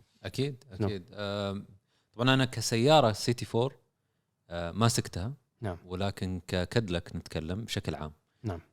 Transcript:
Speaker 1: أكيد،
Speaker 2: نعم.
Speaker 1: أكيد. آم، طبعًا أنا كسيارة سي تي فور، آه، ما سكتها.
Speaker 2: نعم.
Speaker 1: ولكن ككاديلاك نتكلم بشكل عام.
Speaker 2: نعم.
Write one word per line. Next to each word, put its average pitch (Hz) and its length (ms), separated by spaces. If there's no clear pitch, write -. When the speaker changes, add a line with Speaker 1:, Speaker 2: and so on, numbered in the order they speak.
Speaker 1:
أكيد، 127 400
Speaker 2:
نعم. 104 80
Speaker 1:
أكيد. 95 140
آم، 101 520
طبعًا 127 180
أنا 131 100
كسيارة 123 680
سي - 200
تي 120 120
فور، 120 300
آه، 85 220
ما 107 160
سكتها. 113 440
Speaker 2:
نعم. 95 160
Speaker 1:
ولكن 92 600
ككاديلاك 90 680
نتكلم 85 480
بشكل 98 300
عام. 76 180
Speaker 2:
نعم. 92 180